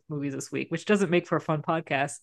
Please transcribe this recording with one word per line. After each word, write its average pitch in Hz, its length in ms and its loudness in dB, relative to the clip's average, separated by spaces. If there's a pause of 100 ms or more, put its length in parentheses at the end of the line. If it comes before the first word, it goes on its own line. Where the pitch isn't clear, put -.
movies 143 240 -4
this 135 180 -8
week, 135 200 -4
which 165 140 -4
doesn't 196 260 4
make 175 160 4
for 175 80 0
a 147 60 2
fun 156 200 0
podcast. 147 600 -2